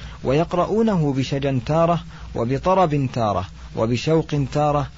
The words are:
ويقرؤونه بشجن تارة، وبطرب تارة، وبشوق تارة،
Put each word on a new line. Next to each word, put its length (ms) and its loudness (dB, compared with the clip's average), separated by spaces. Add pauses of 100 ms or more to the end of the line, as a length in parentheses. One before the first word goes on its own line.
(240)
ويقرؤونه 880 2
بشجن 520 -2
تارة، 360 2 (340)
وبطرب 800 2
تارة، 340 0 (300)
وبشوق 760 0
تارة، 340 2 (120)